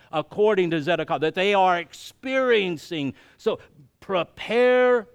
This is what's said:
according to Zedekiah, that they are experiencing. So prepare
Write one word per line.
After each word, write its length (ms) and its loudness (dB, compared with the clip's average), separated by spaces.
according 600 0
to 100 -2
Zedekiah, 380 -2
that 160 -2
they 180 0
are 260 4
experiencing. 1300 -4
So 220 -4
prepare 1120 0